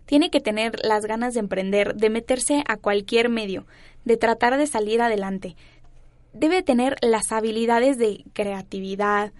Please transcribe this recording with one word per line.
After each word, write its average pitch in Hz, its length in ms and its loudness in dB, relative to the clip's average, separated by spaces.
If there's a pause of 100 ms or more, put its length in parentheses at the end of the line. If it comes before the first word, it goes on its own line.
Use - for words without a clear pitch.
tiene 302 260 2
que 277 100 2
tener 220 440 -2
las 214 220 0
ganas 226 280 -4
de 240 60 -2
emprender, 196 540 0
de 214 160 0
meterse 254 580 0
a 214 80 -2
cualquier 214 540 0
medio, 214 360 -4 (380)
de 233 140 2
tratar 233 400 2
de 294 80 2
salir 226 340 0
adelante. 196 560 -2 (800)
Debe 311 280 2
tener 254 380 2
las 226 320 0
habilidades 226 640 2
de 220 280 -2 (100)
creatividad, 202 1040 -4